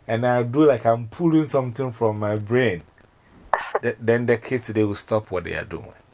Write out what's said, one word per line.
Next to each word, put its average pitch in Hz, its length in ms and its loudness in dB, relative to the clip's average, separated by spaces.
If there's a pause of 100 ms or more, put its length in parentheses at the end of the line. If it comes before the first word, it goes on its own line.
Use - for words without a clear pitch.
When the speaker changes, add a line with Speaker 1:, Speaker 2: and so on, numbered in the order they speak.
Speaker 1:
And 113 180 -2
I'll 123 180 2
do 131 220 2
like 123 200 4
I'm 117 240 2
pulling 160 380 2
something 127 440 -2
from 107 280 -2
my 107 160 0
brain. 107 480 0 (440)
Speaker 2:
<laughs> - 540 -6
Speaker 1:
Th-, 117 180 -4
then 117 260 2
the 117 120 4
kids, 120 300 -6
they 110 160 2
will 101 120 0
stop - 360 -4
what 90 140 -4
they 87 80 -8
are 78 120 -6
doing. - 280 -14 (200)